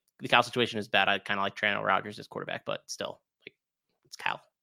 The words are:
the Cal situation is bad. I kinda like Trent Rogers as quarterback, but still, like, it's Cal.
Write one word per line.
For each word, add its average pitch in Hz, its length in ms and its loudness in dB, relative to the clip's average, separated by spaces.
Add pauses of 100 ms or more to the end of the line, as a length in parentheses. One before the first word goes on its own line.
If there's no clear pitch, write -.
(180)
the 131 100 -10
Cal 120 140 8
situation 117 380 0
is 101 80 -6
bad. 98 200 4
I 98 120 0
kinda 101 200 -4
like 98 140 -2
Trent 104 300 0
Rogers 101 340 0
as 110 80 -14
quarterback, - 380 -8
but - 240 -6
still, - 320 -10 (260)
like, - 80 -20 (520)
it's - 100 -20
Cal. - 240 -4 (220)